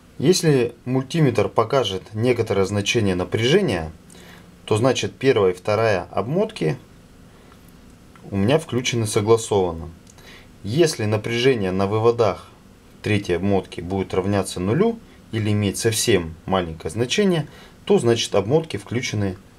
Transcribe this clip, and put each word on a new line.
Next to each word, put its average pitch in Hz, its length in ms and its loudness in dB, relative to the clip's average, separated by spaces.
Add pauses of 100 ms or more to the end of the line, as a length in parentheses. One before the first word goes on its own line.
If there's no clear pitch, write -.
(180)
Если 143 560 2 (100)
мультиметр 131 640 0
покажет 107 540 -2 (100)
некоторое 107 520 0
значение 101 500 0
напряжения, 107 760 0 (760)
то 107 100 2
значит 117 400 0
первая 107 360 4
и - 40 -8
вторая 107 560 0
обмотки 156 640 -2 (1500)
у 101 60 -4
меня 120 240 2
включены 120 460 -4
согласованно. 101 840 0 (720)
Если 123 440 0
напряжение 110 680 0
на 98 160 0
выводах 110 580 2 (560)
третьей 101 340 0
обмотки 95 440 -2
будет 92 340 -4
равняться 95 460 -2
нулю 180 400 0 (320)
или 110 180 -2
иметь 104 280 0
совсем 95 560 0 (120)
маленькое 82 460 -4
значение, 151 560 0 (360)
то 202 140 4
значит 117 380 2
обмотки 120 400 0
включены, 101 600 -4 (220)